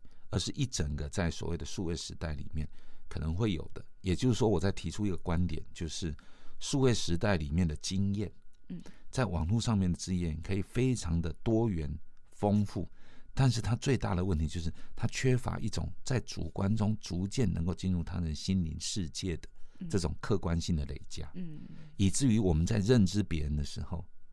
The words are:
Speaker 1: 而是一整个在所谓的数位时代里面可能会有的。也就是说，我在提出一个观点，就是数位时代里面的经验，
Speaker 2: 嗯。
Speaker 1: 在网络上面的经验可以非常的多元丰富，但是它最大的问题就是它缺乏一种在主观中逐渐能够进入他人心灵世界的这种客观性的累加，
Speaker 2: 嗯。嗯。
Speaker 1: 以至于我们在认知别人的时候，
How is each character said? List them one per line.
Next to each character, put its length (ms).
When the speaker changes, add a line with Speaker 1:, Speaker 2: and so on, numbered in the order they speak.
Speaker 1:
而 80
是 140
一 120
整 300
个 120
在 220
所 200
谓 60
的 80
数 220
位 100
时 200
代 180
里 180
面 160
可 120
能 160
会 180
有 220
的。 100
也 140
就 140
是 40
说， 160
我 100
在 120
提 180
出 160
一 60
个 60
观 280
点， 180
就 120
是 240
数 200
位 120
时 240
代 220
里 140
面 160
的 80
经 400
验， 160
Speaker 2:
嗯。 120
Speaker 1:
在 140
网 220
络 140
上 160
面 140
的 40
经 220
验 240
可 140
以 80
非 320
常 260
的 100
多 260
元 180
丰 340
富， 240
但 200
是 100
它 140
最 200
大 200
的 100
问 100
题 120
就 120
是 140
它 120
缺 300
乏 220
一 100
种 180
在 180
主 280
观 260
中 240
逐 280
渐 240
能 120
够 120
进 180
入 100
他 180
人 120
心 320
灵 140
世 280
界 300
的 100
这 120
种 200
客 160
观 240
性 160
的 100
累 220
加， 280
Speaker 2:
嗯。 340
嗯。 60
Speaker 1:
以 120
至 180
于 120
我 120
们 140
在 140
认 260
知 160
别 220
人 120
的 80
时 180
候， 220